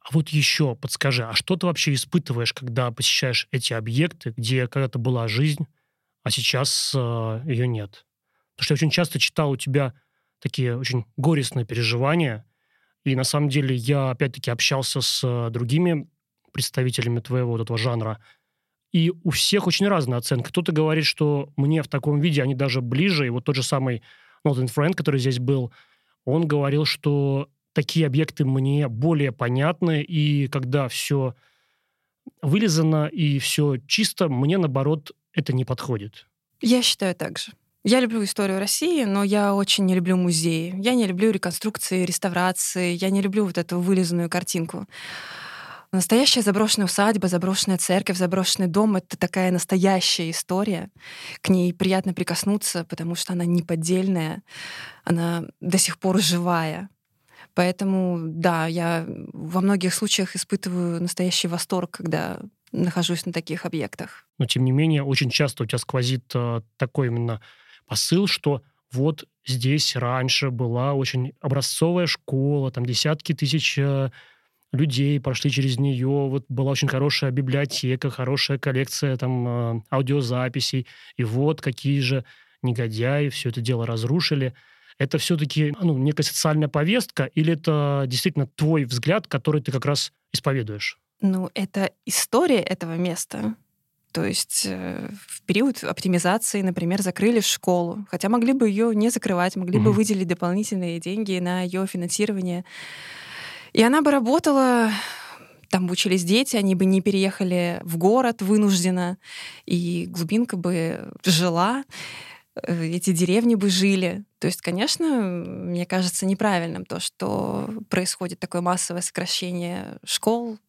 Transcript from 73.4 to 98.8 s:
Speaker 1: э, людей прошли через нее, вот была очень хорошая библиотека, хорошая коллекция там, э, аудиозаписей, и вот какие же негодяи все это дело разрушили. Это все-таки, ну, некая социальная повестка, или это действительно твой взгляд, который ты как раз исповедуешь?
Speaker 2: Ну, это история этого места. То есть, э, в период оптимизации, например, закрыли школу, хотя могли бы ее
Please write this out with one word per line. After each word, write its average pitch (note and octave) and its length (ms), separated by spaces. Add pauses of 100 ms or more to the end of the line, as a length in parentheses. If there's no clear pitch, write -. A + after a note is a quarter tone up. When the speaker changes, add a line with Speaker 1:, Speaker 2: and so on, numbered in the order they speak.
Speaker 1:
э, C#3 320 (640)
людей C#3 460
прошли C#3 320
через B2+ 280
нее, C#3 500
вот C3+ 200
была C3+ 240
очень C3+ 160
хорошая C#3 420
библиотека, C3 800
хорошая C3+ 480
коллекция C3+ 580
там, B2+ 300 (320)
э, - 20 (100)
аудиозаписей, B2+ 960 (300)
и B2+ 80
вот C#3 360
какие C#3 400
же B2+ 240 (380)
негодяи B2 640
все B2 200
это A#2 120
дело A#2 260
разрушили. C3 640 (460)
Это C3+ 200
все-таки, D3+ 640
ну, D#3+ 160
некая D3 260
социальная D3+ 460
повестка, D#3+ 560 (100)
или D#3+ 180
это D3 540
действительно C3+ 400
твой D#3 380
взгляд, B2 420
который D3 340
ты B2 100
как B2 140
раз - 280 (200)
исповедуешь? A2 680 (220)
Speaker 2:
Ну, F#3 340
это G3 360 (140)
история D4 560
этого E3 360
места. F3+ 580 (580)
То E3 120
есть, - 420
э, - 420 (180)
в - 160
период A3 400
оптимизации, F#3 800
например, F3+ 380
закрыли G3+ 400
школу, F3+ 680
хотя F#3 180
могли A#3+ 240
бы A#3+ 160
ее A3 240